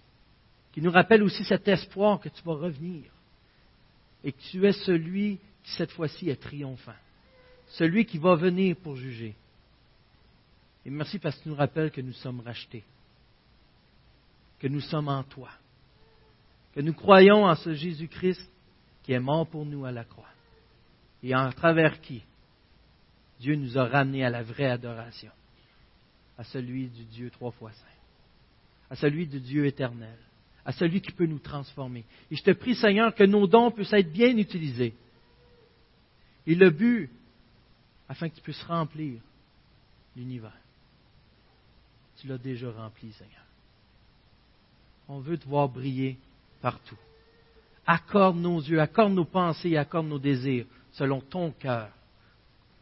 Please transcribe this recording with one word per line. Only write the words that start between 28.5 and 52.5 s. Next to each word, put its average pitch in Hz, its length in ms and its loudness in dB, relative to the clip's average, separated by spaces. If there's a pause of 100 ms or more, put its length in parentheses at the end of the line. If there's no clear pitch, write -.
à 135 60 -16
celui 156 320 -2
du 139 120 -10
Dieu 135 260 -2
éternel, 120 520 -6 (480)
à 131 60 -8
celui 175 300 0
qui - 100 -14
peut 180 140 -2
nous 156 140 -4
transformer. 131 680 -12 (260)
Et 156 40 -8
je - 80 -10
te 196 80 6
prie, 240 240 0
Seigneur, 220 380 2
que - 100 4
nos 202 240 6
dons 233 240 6
puissent 214 220 -6
être 196 180 4
bien 233 260 4
utilisés. 131 560 -2 (1500)
Et 160 80 2
le 185 140 8
but, 190 400 0 (1000)
afin 160 200 -8
que 156 60 -18
tu - 60 -20
puisses - 220 -14
remplir 151 580 -6 (960)
l'univers. 123 420 -14 (1600)
Tu 135 100 -20
l'as 131 100 -8
déjà 123 340 -10
rempli, 113 420 -16
Seigneur. - 320 -20 (1600)
On 139 120 -14
veut 151 180 -6
te 135 100 -12
voir 143 220 2
briller 131 480 -4 (460)
partout. - 340 -6 (880)
Accorde 185 520 4
nos 170 220 0
yeux, 156 200 0
accorde 196 340 4
nos 180 120 2
pensées, 175 500 0
accorde 156 320 -2
nos 151 100 -6
désirs 131 480 -2 (280)
selon 135 260 -2
ton 175 320 -8
cœur. 117 380 -6 (920)